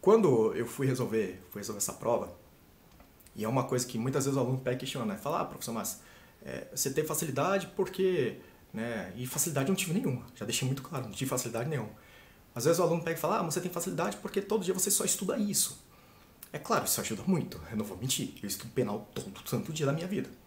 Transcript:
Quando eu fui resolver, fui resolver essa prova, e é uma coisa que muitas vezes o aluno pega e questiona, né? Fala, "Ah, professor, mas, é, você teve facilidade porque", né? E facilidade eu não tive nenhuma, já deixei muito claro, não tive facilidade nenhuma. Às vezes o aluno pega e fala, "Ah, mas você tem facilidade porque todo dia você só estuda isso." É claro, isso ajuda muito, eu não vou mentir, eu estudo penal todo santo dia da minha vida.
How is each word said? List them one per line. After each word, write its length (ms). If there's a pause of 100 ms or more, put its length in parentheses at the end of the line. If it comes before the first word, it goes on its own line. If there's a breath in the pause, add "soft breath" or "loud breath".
Quando 540
eu 120
fui 200
resolver, 640
fui 100
resolver 180
essa 160
prova, 380 (1000)
e 100
é 40
uma 160
coisa 220
que 120
muitas 280
vezes 100
o 40
aluno 180
pega 180
e 40
questiona, 340
né? 40
Fala, 220
"Ah, 60
professor, 260
mas, 280 (440 loud breath)
é, 300
você 160
teve 180
facilidade 600
porque", 720 (340 loud breath)
né? 440
E 100
facilidade 420
eu 40
não 40
tive 180
nenhuma, 400
já 100
deixei 220
muito 160
claro, 240
não 60
tive 160
facilidade 400
nenhuma. 220 (640 loud breath)
Às 100
vezes 140
o 40
aluno 200
pega 140
e 40
fala, 180
"Ah, 40
mas 120
você 60
tem 100
facilidade 480
porque 240
todo 220
dia 100
você 160
só 140
estuda 340
isso." 440 (720 loud breath)
É 60
claro, 260
isso 160
ajuda 260
muito, 340 (100)
eu 60
não 80
vou 120
mentir, 460
eu 60
estudo 240
penal 420
todo 340
santo 240
dia 140
da 60
minha 140
vida. 220 (180)